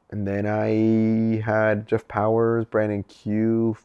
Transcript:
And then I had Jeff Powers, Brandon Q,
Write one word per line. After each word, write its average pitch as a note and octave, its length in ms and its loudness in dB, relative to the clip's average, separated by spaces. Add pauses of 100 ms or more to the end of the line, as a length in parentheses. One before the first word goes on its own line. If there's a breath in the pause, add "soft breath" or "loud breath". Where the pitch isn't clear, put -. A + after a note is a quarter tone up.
(100)
And G2+ 160 -6
then G2+ 200 -2
I A2 960 2
had A2 440 0
Jeff - 220 -2
Powers, A2+ 580 0
Brandon G#2+ 380 -2
Q, A2+ 800 -2